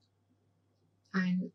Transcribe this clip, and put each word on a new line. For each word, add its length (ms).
And 420